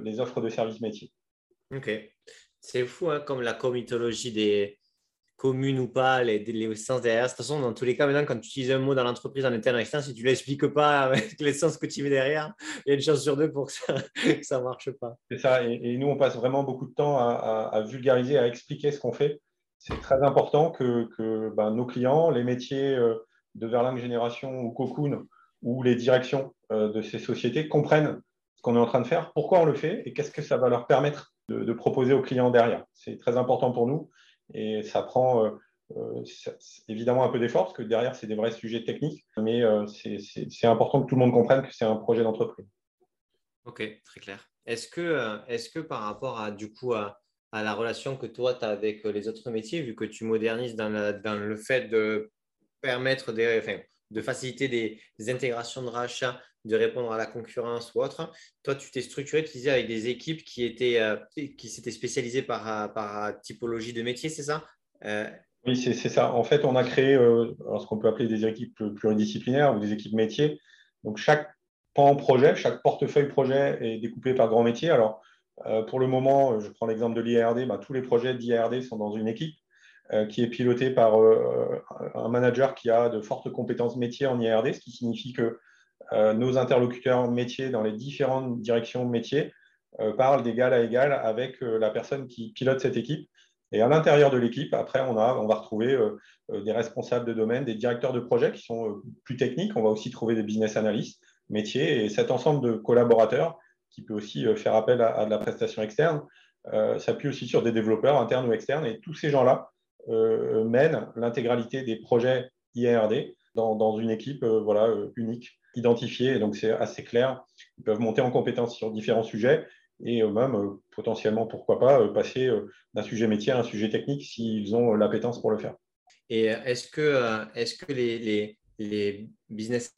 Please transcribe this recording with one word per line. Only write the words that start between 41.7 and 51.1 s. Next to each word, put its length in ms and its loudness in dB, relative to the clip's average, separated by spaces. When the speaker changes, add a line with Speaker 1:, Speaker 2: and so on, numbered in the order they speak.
Speaker 1:
c'est 100 -4
un 120 2
projet 260 0
d'entreprise. 440 -2
Speaker 2:
Ok, 180 -14
très 160 -20
clair. 280 -16
Est-ce 220 -8
que, 120 -10
euh, 380 -2
est-ce 200 -6
que 120 -10
par 220 -8
rapport 360 -8
à, 120 -6
du 220 -12
coup, 200 -6
à, 260 -4
à 140 -6
la 100 -2
relation 420 -6
que 100 -10
toi, 280 -2
tu 100 -6
as 40 -2
avec, 380 -4
euh, 40 0
les 160 -6
autres 240 -8
métiers, 300 -6
vu 160 -8
que 80 -6
tu 200 -10
modernises 520 -2
dans 140 -4
la, 220 -2